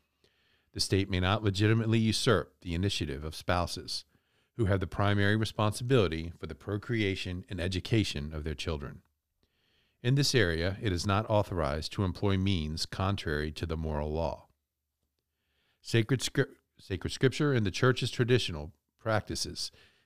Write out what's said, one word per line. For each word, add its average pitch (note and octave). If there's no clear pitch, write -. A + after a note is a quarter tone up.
The G#2
state G2
may F#2
not G2
legitimately A2
usurp A2
the B2+
initiative E2
of D#2+
spouses, -
who A#2
have F#2+
the F#2+
primary G2+
responsibility G#2
for -
the D#2+
procreation G2
and F#2+
education E2+
of D#2
their D#2
children. D2+
In B2
this C#3
area, F#2
it G#2
is F2
not G2+
authorized E2+
to G#2+
employ G2
means E2+
contrary D#2+
to -
the E2
moral D#2
law. D#2+
Sacred A#2
scri-, -
sacred -
scripture C#3+
and A#2
the -
church's B2+
traditional G2
practices -